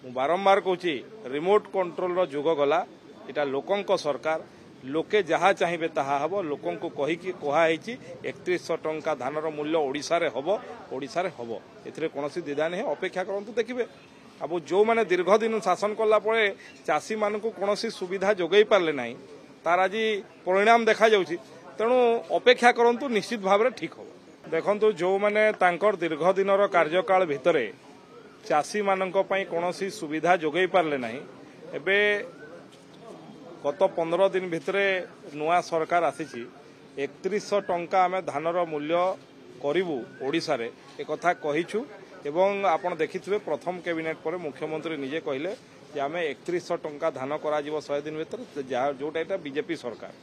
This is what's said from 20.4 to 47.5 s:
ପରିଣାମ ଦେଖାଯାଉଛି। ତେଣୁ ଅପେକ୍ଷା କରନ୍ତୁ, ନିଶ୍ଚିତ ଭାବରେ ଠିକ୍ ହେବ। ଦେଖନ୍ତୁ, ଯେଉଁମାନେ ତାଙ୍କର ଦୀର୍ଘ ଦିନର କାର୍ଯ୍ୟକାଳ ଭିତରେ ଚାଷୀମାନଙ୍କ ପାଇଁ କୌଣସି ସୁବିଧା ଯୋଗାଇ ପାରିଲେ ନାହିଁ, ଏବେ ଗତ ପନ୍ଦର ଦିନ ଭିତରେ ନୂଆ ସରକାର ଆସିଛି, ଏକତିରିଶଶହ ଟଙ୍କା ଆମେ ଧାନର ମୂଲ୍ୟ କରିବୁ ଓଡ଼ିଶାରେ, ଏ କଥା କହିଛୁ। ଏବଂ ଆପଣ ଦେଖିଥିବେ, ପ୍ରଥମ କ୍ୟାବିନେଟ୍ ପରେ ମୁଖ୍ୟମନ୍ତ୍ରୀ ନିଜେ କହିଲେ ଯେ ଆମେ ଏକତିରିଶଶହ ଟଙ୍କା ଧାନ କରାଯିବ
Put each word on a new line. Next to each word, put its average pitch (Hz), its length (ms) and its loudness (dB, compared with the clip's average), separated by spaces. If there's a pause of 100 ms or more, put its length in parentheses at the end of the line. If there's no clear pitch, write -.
ପରିଣାମ 208 400 6
ଦେଖାଯାଉଛି। 208 520 6 (440)
ତେଣୁ 240 180 4 (300)
ଅପେକ୍ଷା 240 480 6
କରନ୍ତୁ, 240 320 4
ନିଶ୍ଚିତ 226 320 -2
ଭାବରେ 202 320 4
ଠିକ୍ - 240 -10
ହେବ। - 140 -18 (420)
ଦେଖନ୍ତୁ, 196 400 2
ଯେଉଁମାନେ 196 520 2 (120)
ତାଙ୍କର 185 400 4
ଦୀର୍ଘ 160 280 -2 (120)
ଦିନର 196 320 4
କାର୍ଯ୍ୟକାଳ 180 560 4
ଭିତରେ 147 420 2 (800)
ଚାଷୀମାନଙ୍କ 190 800 0
ପାଇଁ 190 240 -2
କୌଣସି 175 480 -2
ସୁବିଧା 156 400 0
ଯୋଗାଇ 165 320 0
ପାରିଲେ 165 320 2
ନାହିଁ, 120 200 -6 (520)
ଏବେ 180 260 0 (1600)
ଗତ 143 200 -2 (140)
ପନ୍ଦର 175 320 2
ଦିନ 185 240 -2
ଭିତରେ 190 340 0 (540)
ନୂଆ 160 240 2
ସରକାର 170 400 0
ଆସିଛି, 139 400 -4 (560)
ଏକତିରିଶଶହ 190 640 -2
ଟଙ୍କା 175 400 0
ଆମେ 180 240 0
ଧାନର 156 300 -2 (100)
ମୂଲ୍ୟ 156 320 -2 (640)
କରିବୁ 160 320 0 (240)
ଓଡ଼ିଶାରେ, 139 480 -2 (320)
ଏ 143 80 -8
କଥା 156 320 0
କହିଛୁ। 165 400 -2 (480)
ଏବଂ 180 220 4 (180)
ଆପଣ 170 320 0
ଦେଖିଥିବେ, 180 400 -2
ପ୍ରଥମ 165 400 -4
କ୍ୟାବିନେଟ୍ 160 400 -6
ପରେ 160 180 -4
ମୁଖ୍ୟମନ୍ତ୍ରୀ 156 600 -6
ନିଜେ 139 240 -6
କହିଲେ 151 280 -4 (440)
ଯେ 143 40 -4
ଆମେ 151 280 -2
ଏକତିରିଶଶହ 170 560 -4
ଟଙ୍କା 151 320 -4
ଧାନ 131 240 -6
କରାଯିବ 151 400 -2